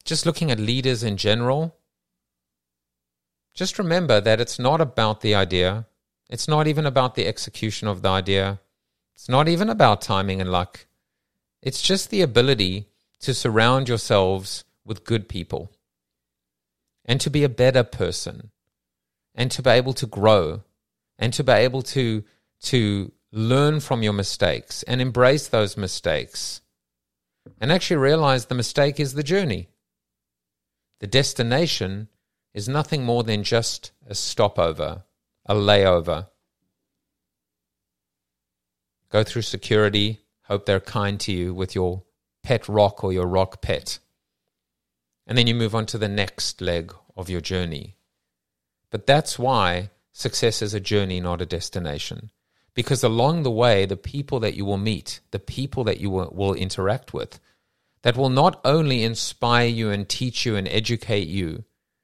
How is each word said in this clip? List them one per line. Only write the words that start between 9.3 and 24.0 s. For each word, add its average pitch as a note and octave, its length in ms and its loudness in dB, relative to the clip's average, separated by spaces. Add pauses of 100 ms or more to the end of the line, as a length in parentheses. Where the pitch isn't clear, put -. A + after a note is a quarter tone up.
even F3+ 200 0
about C#3+ 320 4
timing F#2+ 380 -2
and F#2 100 -4
luck. F2+ 360 -4 (760)
It's - 200 -6
just - 300 0
the G3 100 2
ability A2+ 680 2 (320)
to C3 140 -4
surround A#2+ 560 2
yourselves G2 760 0 (220)
with G#2 180 -12
good A2 240 -2
people - 460 -8 (1300)
and C3 160 0
to - 100 -4
be C#3+ 140 2
a C#3 60 4
better B2 340 4
person - 680 -6 (840)
and B2 180 -2
to - 100 -6
be B2 100 6
able B2+ 220 4
to - 120 -6
grow G2+ 580 4 (560)
and A#2 140 -2
to D3 100 -2
be B2+ 80 4
able B2 300 4
to, A2+ 420 -2 (380)
to G#2 500 0 (200)
learn C3+ 480 2
from B2 240 -4